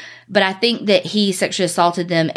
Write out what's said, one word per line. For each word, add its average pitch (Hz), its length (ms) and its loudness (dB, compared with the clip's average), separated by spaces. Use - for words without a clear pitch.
But 196 140 2
I 190 100 0
think 226 340 -2
that 202 200 4
he 202 260 0
sexually 185 320 -2
assaulted 170 420 0
them 165 300 0